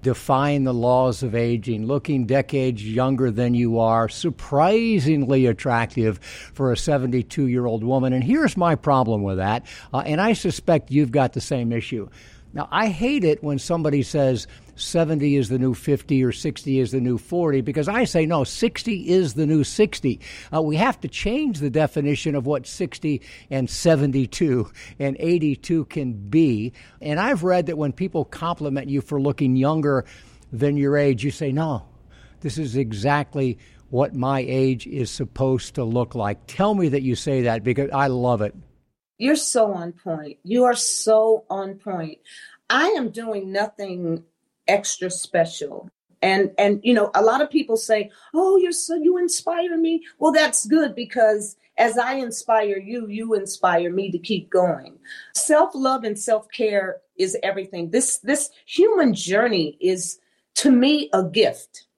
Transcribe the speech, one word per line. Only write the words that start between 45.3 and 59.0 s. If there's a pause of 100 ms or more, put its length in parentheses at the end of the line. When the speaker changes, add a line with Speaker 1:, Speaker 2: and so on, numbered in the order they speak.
Speaker 2:
And,
and,
you
know,
a
lot
of
people
say, (240)
"Oh,
you're
so,
you
inspire
me." (160)
Well,
that's
good,
because (220)
as
I
inspire
you,
you
inspire
me
to
keep
going. (360)
Self-love
and
self-care (180)
is
everything.
This,
this (160)
human